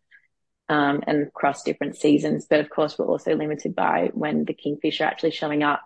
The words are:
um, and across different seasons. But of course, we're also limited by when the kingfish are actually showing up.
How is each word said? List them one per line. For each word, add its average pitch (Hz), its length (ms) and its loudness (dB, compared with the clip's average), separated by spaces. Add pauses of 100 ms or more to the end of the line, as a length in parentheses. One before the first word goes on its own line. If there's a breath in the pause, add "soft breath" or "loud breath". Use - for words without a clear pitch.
(680 soft breath)
um, 143 400 0
and 147 180 0
across - 380 -2
different - 320 -4
seasons. 151 520 2
But 151 120 4
of 151 100 -4
course, 151 260 -2
we're - 120 -2
also - 260 0
limited 151 400 -4
by - 400 2
when 156 300 -2
the 156 100 -6
kingfish 147 460 -4
are 156 80 2
actually - 240 -2
showing 147 320 -2
up. 147 220 0